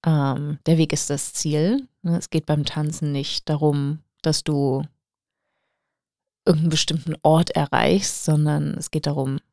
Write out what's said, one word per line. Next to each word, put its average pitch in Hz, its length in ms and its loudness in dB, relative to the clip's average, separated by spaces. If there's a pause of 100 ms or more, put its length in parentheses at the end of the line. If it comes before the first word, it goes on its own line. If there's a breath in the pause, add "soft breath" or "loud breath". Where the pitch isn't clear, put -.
ähm, 147 600 0
der 160 120 4
Weg 160 140 2
ist - 180 -4
das 143 240 -4
Ziel, 170 540 0 (140)
ne? 170 160 0
Es - 120 -6
geht 160 160 -2
beim 147 200 0
Tanzen 151 460 -4
nicht - 360 -4
darum, 147 520 0 (220)
dass 156 220 0
du 139 400 0 (1600)
irgendeinen 165 260 2
bestimmten 143 540 -2
Ort 160 280 4
erreichst, - 760 2
sondern 151 520 2
es - 140 -10
geht 151 160 -2
darum 135 320 -2 (140)